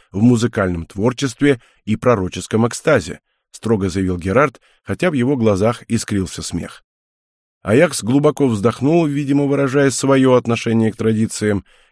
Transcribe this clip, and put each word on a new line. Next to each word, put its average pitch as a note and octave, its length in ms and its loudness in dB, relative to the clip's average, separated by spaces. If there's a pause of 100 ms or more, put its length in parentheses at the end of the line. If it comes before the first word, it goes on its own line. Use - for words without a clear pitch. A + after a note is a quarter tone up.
(100)
в G2 120 -2
музыкальном A2 640 2
творчестве B2+ 760 -2 (240)
и G#2 120 -2
пророческом G#2+ 680 0
экстазе", A2+ 540 -2 (300)
строго G2+ 380 -2
заявил F2+ 300 -2
Герард, G#2 420 0 (220)
хотя E3+ 280 -2
в D#3 40 -6
его C3+ 220 0
глазах A2 520 0
искрился G2 540 -4
смех. - 420 -10 (800)
Аякс C#3 400 2
глубоко C#3+ 460 2
вздохнул, B2 580 0
видимо, C#3+ 380 -2
выражая C#3 460 0
своё C3 440 4
отношение A2+ 580 0
к - 40 -14
традициям. G#2+ 680 -2 (280)